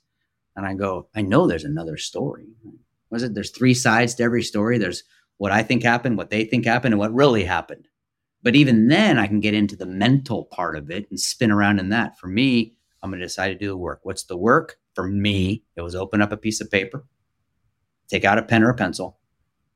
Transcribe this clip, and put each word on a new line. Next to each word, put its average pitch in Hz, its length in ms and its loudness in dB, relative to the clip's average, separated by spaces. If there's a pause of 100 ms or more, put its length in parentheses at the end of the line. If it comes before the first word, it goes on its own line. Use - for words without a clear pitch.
(560)
and 98 100 -8
I 95 80 -6
go, 95 400 -6
"I 107 80 -4
know 110 240 2
there's 85 180 -2
another 82 340 -8
story." - 500 -8 (640)
Was 117 100 -4
it, 120 140 -6
there's 101 160 -8
three 127 240 4
sides 120 400 2
to 120 80 -2
every 117 180 0
story? 113 380 0
There's 90 240 -4 (340)
what 98 140 -2
I 107 100 2
think 123 220 0
happened, 120 340 0
what 87 140 -8
they 110 140 0
think 117 200 -2
happened, 120 280 0
and 101 60 2
what 107 140 -2
really 123 300 4
happened. 85 440 -6 (540)
But 120 140 4
even 120 320 6
then, 165 320 4
I 101 80 0
can 104 120 0
get 104 140 0
into 101 220 0
the 92 100 -10
mental 104 600 0
part 85 300 -6
of 73 140 -10
it 98 220 -8
and 98 80 -10
spin - 320 0
around 101 280 4
in 95 100 -4
that. 107 280 -2
For 90 100 -16
me, 117 480 0 (280)
I'm 95 80 -8
gonna 92 100 -10
decide 95 280 -4
to 92 60 -8
do 101 120 -8
the 95 100 -6
work. 82 260 -8
What's 92 200 -10
the 90 140 -10
work? 127 420 2 (160)
For 92 120 -4
me, 101 560 0 (120)
it 85 60 -10
was 87 140 -10
open 95 260 -2
up 104 100 0
a 104 60 -8
piece 107 220 -6
of - 120 -12
paper, 98 340 -4 (1000)
take 95 180 -2
out 104 140 4
a 107 40 -2
pen 113 200 4
or 120 80 4
a 123 40 0
pencil, 92 440 -6 (560)